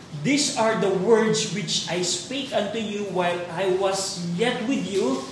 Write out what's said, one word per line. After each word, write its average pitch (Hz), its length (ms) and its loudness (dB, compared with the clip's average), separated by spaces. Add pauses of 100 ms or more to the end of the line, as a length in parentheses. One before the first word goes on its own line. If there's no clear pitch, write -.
(200)
"These 269 400 0
are 220 160 4
the 196 160 2
words 214 640 4
which 165 320 -4
I 175 160 -2
spake - 480 -4
unto 214 240 0
you 208 400 -4
while 175 240 0 (160)
I 190 240 2
was 190 400 0 (160)
yet 226 320 0
with 202 160 0
you, 202 480 0